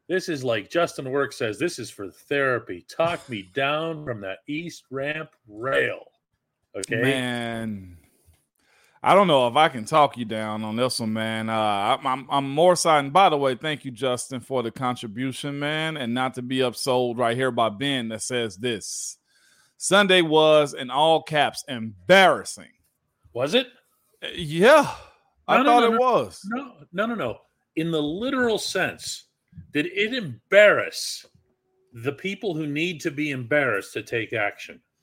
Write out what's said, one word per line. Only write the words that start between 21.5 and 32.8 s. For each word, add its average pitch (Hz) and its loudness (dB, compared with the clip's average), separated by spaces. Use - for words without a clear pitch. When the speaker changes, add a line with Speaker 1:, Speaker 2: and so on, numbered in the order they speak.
Speaker 2:
embarrassing." 113 2
Speaker 1:
Was 135 -2
it? 247 2
Speaker 2:
Uh, - -10
yeah, 180 4
I - 4
Speaker 1:
No, 254 2
no, 277 4
Speaker 2:
thought 240 6
Speaker 1:
no, 233 4
Speaker 2:
it 233 4
Speaker 1:
no. 233 2
Speaker 2:
was. 208 0
Speaker 1:
No, 247 -10
no, 196 -4
no, 233 -6
no. 131 -6
In 165 -2
the 156 0
literal 226 -2
sense, - -6
did 147 0
it 208 -4
embarrass 175 2
the 123 -6
people 190 -6
who 156 -4
need 151 -4